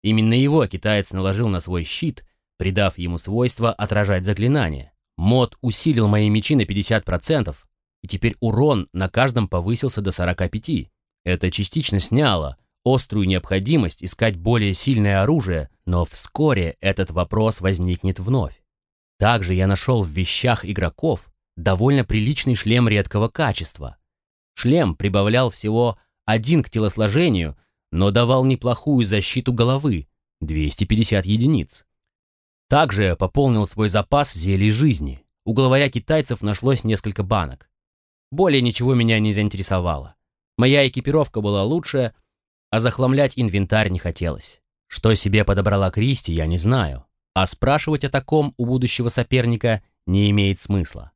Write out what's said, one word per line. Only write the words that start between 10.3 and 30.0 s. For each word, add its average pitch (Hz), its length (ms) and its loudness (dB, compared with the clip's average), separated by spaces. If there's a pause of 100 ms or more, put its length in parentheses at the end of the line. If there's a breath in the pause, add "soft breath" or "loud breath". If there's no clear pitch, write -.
пяти. - 420 -6 (340)
Это 90 260 -2
частично 104 480 -2
сняло 92 600 0 (260)
острую 113 420 0
необходимость 95 800 0
искать 104 320 -2
более 104 380 0
сильное 101 480 2
оружие, 98 480 -2 (160)
но 87 180 0
вскоре 101 760 -2
этот 95 300 -2
вопрос 101 500 -2
возникнет 90 600 -2
вновь. 107 420 -4 (560)
Также 101 360 2
я 92 120 2
нашёл 104 360 0
в 87 60 -4
вещах 92 560 -2
игроков 90 640 -4 (300)
довольно 120 480 2
приличный 113 500 0
шлем 117 340 2
редкого 107 400 0
качества. - 680 -6 (580)
Шлем 127 400 2
прибавлял 104 560 0
всего 113 480 -2 (280)
один 113 360 2
к - 80 -6
телосложению, 107 840 0 (340)
но 95 200 2
давал 120 340 2
неплохую 123 600 0
защиту 107 480 -2
головы, 120 540 0 (340)